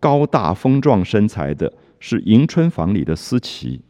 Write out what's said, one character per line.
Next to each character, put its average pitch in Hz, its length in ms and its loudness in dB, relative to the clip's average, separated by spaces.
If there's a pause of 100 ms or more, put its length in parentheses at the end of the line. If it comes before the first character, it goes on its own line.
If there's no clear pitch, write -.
高 143 260 2
大 98 260 0
丰 131 280 0
壮 123 240 2
身 104 240 0
材 73 260 -4
的， 71 180 -4 (280)
是 - 200 -4
迎 117 260 4
春 165 240 0
房 95 240 -2
里 80 100 0
的 80 100 -2
思 123 240 -4
琪。 64 520 -10